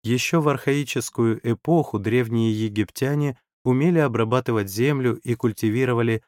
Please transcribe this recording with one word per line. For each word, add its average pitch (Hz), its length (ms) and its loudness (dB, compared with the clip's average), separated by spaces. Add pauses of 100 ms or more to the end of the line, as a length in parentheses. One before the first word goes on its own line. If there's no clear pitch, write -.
Еще 123 360 0
в 151 100 2
архаическую 127 920 -2
эпоху 135 560 0
древние 113 520 0
египтяне 113 880 -2 (240)
умели 143 340 2
обрабатывать 113 720 0
землю 127 540 0
и 123 100 -2
культивировали 117 960 0